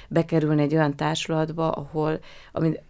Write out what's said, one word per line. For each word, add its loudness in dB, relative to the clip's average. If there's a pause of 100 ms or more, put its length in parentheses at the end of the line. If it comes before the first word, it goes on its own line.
bekerülni 2
egy 2
olyan 4
társulatba, -2
ahol, -2 (320)
ami 0 (160)